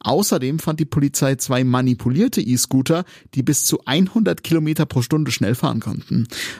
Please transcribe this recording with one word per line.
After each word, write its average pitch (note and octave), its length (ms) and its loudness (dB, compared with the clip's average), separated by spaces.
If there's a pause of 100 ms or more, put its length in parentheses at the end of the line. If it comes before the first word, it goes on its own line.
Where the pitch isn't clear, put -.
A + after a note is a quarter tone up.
Außerdem D3 580 0
fand D#3 220 -4
die D3+ 60 0
Polizei C#3+ 500 0
zwei B2+ 260 -2
manipulierte B2+ 800 2
E-Scooter, C3 640 0 (320)
die B2+ 80 0
bis D3 200 0
zu - 220 0
hundert F#3 560 0
Kilometer D#3 440 0
pro B2 160 -2
Stunde D#3 280 0
schnell A#2 240 0
fahren B2 240 -2
konnten. - 480 -4 (340)